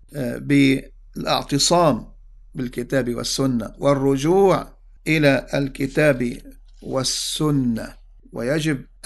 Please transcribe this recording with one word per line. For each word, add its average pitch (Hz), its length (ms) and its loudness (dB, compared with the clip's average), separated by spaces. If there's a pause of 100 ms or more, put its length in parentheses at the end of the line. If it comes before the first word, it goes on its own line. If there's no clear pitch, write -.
(160)
آه، 123 220 -6
بالاعتصام 139 1700 0 (460)
بالكتاب 123 600 -4
والسنة 120 640 -2
والرجوع 143 920 2 (340)
إلى 147 480 2
الكتاب 135 840 0 (440)
والسنة، 127 1120 -2 (380)
ويجب 139 520 -2 (220)